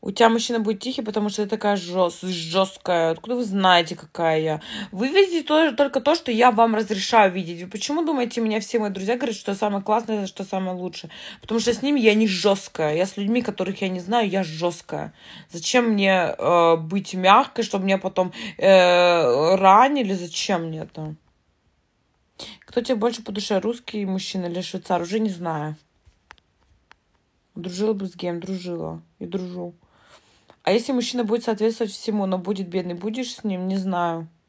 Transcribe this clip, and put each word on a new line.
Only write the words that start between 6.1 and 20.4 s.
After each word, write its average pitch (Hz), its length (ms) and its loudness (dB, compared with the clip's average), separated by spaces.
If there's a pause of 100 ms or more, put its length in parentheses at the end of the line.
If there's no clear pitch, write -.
что 330 180 -4
я 240 200 4
вам 226 240 4
разрешаю 208 560 2
видеть. 175 320 -8
Вы 180 80 -12
почему 294 340 -4
думаете, 254 340 -2
меня 220 200 0
все 214 180 -4
мои 208 140 0
друзья 196 240 -4
говорят, 240 200 -4
что - 180 -6
я 196 40 -6
самая 202 240 -2
классная, 214 460 -2
что - 160 -10
самая 190 320 -6
лучшая? 180 340 -10 (320)
Потому 226 180 -2
что 233 140 0
с 233 80 -4
ними 285 180 0
я 220 140 6
не 220 140 4
жесткая. 190 680 0
Я 175 140 0
с - 100 -10
людьми, 208 240 0
которых 196 400 -6
я 196 80 -2
не 185 100 -6
знаю, 208 300 0
я 190 140 0
жесткая. 160 680 -6 (380)
Зачем 226 440 0
мне, 190 440 2
э, 170 380 4
быть 165 400 -4
мягкой, 202 480 4
чтобы 196 220 -2
меня 196 120 2
потом, 185 340 -2 (280)
э, 175 960 6
ранили? 208 580 6
Зачем 175 540 -4